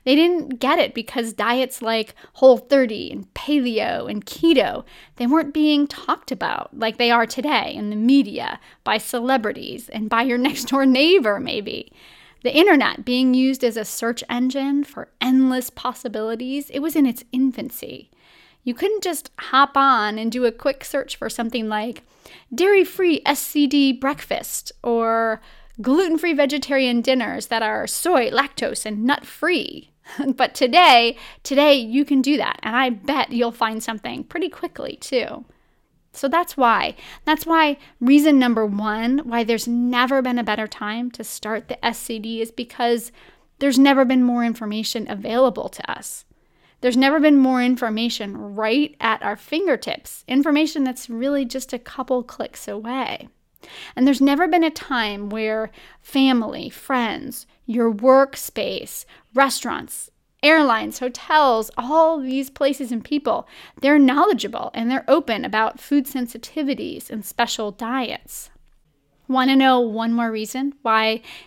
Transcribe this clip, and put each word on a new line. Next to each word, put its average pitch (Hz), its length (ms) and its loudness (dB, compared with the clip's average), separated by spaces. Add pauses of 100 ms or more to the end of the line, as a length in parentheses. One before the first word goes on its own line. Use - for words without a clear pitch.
They 254 100 2
didn't 320 460 2
get 262 180 0
it - 160 0
because 233 380 -6
diets 240 500 -2
like 220 320 -4 (200)
Whole 262 240 6
thirty 233 520 0
and - 240 -14
paleo 214 800 -2
and 208 140 -8
keto, 277 580 2 (320)
they 240 100 -6
weren't 294 280 2
being 302 340 2
talked - 460 -6
about - 440 -8
like 220 200 -4
they 240 140 2
are 233 140 4
today 247 480 -4
in 208 160 -8
the 208 60 -6
media, 214 640 2 (240)
by 220 140 0
celebrities, 233 920 -4
and 214 220 -8
by 233 140 2
your 247 140 0
<laughs> 247 120 2
next-door 269 360 0
neighbor, 262 540 4
maybe. - 540 -8 (480)
The - 140 -2
internet 302 480 4
being 254 300 2
used 262 320 2
as 226 100 0
a 220 80 -4
search 233 460 -6
engine 269 560 0
for - 240 -14 (100)
endless 254 500 2
possibilities, 240 1000 -8
it - 100 -6
was 311 160 -4
in 294 100 4
its 240 280 -2
infancy. - 800 -4 (520)
You 240 100 -4
couldn't 403 300 -2
just 349 360 -6
hop 277 360 0
on 233 420 2
and 226 140 -4
do 247 140 0
a 226 80 2
quick 269 320 -4
search - 320 -6
for 226 120 -8
something 226 380 -6
like 214 360 -6 (500)
dairy-free 359 720 2
S 285 160 0
C 294 260 0
D 277 240 2
breakfast - 800 -6 (120)
or 226 580 -2 (400)
gluten-free 320 520 0
vegetarian 269 680 0
dinners 220 460 -2
that 226 160 -2
are 214 240 -4
soy, 269 420 0
lactose, - 560 -2
and 214 180 -6
nut-free. - 880 -4 (200)
<laughs> 269 240 -4
But - 200 0
today, 240 640 6 (260)
today 285 300 4
you 254 320 0
can 277 160 2
do 277 160 2
that, - 260 -4
and 220 100 -6
I 254 160 0
bet 240 440 -2
you'll 233 180 0
find 220 320 -4
something - 400 -10
pretty 349 240 -6
quickly, - 540 -10
too. - 420 -4 (680)
So - 160 -4
that's 330 300 -2
why. 233 380 2 (280)
That's 302 220 0
why 320 320 2 (240)
reason 285 380 6
number 233 260 2
one, 214 540 -2
why 233 240 -2
there's 220 240 -2
never 247 560 2
been 247 160 -2
a 233 40 -2
better 214 240 -4
time 226 440 -8
to 233 120 -14
start - 440 -8
the - 180 -8
S 233 140 -2
C 226 200 -10
D, 226 220 -8
is 226 100 -6
because 233 600 -4 (480)
there's 269 200 2
never 269 240 6
been 254 200 2
more 240 200 0
information 220 640 -6
available 226 600 0
to - 200 -12
us. - 360 -12 (560)
There's 247 160 0
never 277 220 4
been 294 180 6
more 262 240 4
information 220 920 -4
right 226 440 0
at 220 220 -2
our 208 140 -4
fingertips, - 920 -6
information 294 560 0
that's 254 260 -6
really 269 360 -2
just 262 280 -8
a 247 60 -8
couple 247 440 -4
clicks - 440 -14
away. 220 640 -8 (640)
And 254 120 4
there's 269 140 2
never 277 260 4
been 330 160 4
a 311 80 2
time 214 580 -4
where 220 400 -4 (320)
family, 254 680 0
friends, - 760 -6 (200)
your 233 280 0
workspace, 262 1120 2 (300)
restaurants, - 720 -2 (320)
airlines, 269 580 2
hotels, 254 800 2
all 311 440 2
these 262 280 -4
places 277 440 -2
and 226 100 -6
people, 233 420 -2 (360)
they're 285 180 6
knowledgeable 262 760 2
and 233 160 -4
they're 262 200 -2
open 254 340 -2
about 220 380 -2
food 285 240 0
sensitivities - 1040 -8
and 214 160 -10
special 226 460 -4
diets. - 800 -8 (800)
Wanna 262 300 2
know 262 240 4
one 226 320 -2
more 233 180 -2
reason 254 500 -6
why 220 400 0 (260)